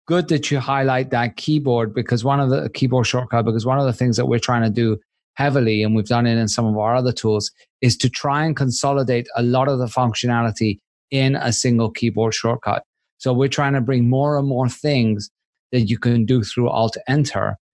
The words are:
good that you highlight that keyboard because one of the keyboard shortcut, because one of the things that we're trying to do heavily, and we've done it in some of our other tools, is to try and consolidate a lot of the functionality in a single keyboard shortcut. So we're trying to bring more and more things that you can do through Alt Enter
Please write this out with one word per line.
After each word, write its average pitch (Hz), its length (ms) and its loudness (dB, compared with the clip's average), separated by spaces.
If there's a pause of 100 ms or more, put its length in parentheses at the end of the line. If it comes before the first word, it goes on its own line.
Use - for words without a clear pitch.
good 170 200 0
that 151 240 0
you 143 80 0
highlight 131 500 0
that 120 280 -2
keyboard 123 560 0
because 117 300 -2
one 139 160 2
of 135 120 2
the 131 180 0
keyboard 127 380 0
shortcut, 120 380 0
because 113 200 0
one 131 140 0
of 139 60 2
the 127 80 0
things 120 240 0
that 123 100 0
we're 120 120 2
trying 120 220 0
to 113 80 2
do 110 280 0 (380)
heavily, 123 480 2
and 107 120 2
we've 107 100 2
done 120 220 2
it 117 100 2
in 113 100 0
some 113 180 -2
of 107 120 0
our 110 180 0
other 127 160 0
tools, 107 400 -2 (300)
is 120 160 2
to 127 120 0
try 147 360 -2
and 160 100 0
consolidate 131 800 0
a 120 80 0
lot 127 240 2
of 139 120 0
the 127 60 -2
functionality 117 920 0 (320)
in 135 240 2
a 127 180 -2
single 117 380 2
keyboard 110 420 -2
shortcut. 113 500 -2 (360)
So 131 120 -2
we're 127 160 2
trying 139 260 0
to 135 80 0
bring 120 280 2
more 143 280 2
and 139 100 0
more 127 220 0
things 117 600 -2 (420)
that 123 100 2
you 113 160 0
can 117 280 2
do 120 180 2
through 120 260 -2
Alt 113 280 -2 (100)
Enter 113 500 0 (160)